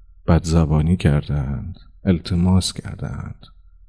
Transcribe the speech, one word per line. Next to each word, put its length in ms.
بدزبانی 720
کردند؟ 800
التماس 680
کردند؟ 720